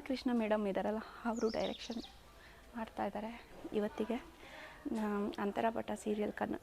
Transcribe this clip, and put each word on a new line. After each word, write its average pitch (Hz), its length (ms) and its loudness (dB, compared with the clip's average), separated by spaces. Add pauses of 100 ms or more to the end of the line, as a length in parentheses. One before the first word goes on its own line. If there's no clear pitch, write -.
ಕೃಷ್ಣ 254 260 2
ಮೇಡಮ್ 214 340 6
ಇದ್ದಾರಲ್ಲ, 196 340 2 (240)
ಅವರು 226 220 2 (100)
ಡೈರೆಕ್ಷನ್ - 440 -2 (760)
ಮಾಡ್ತಾಯಿದ್ದಾರೆ 220 540 -2 (420)
ಇವತ್ತಿಗೆ. 214 440 2 (800)
ನಾ-, 208 380 2 (100)
ಅಂತರಪಟ 226 480 2 (120)
ಸೀರಿಯಲ್ 208 360 2
ಕನ್-, - 240 0